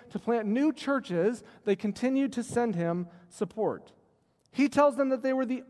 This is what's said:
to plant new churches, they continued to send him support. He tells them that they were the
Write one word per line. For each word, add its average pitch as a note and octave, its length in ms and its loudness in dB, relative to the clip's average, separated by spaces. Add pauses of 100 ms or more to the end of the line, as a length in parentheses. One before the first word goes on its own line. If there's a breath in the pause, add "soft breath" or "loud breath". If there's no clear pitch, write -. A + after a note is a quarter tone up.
to - 100 -8
plant A3+ 280 -2
new C4+ 240 2
churches, A#3 720 -2 (220 loud breath)
they G3 100 2
continued B3 580 0
to A#3+ 100 -4
send A#3+ 320 0
him E3+ 320 -2 (220 loud breath)
support. F#3+ 640 -4 (600)
He C4+ 180 2
tells C#4+ 260 4
them C4+ 140 0
that B3+ 120 0
they C4 120 0
were C4 120 0
the B3 240 -4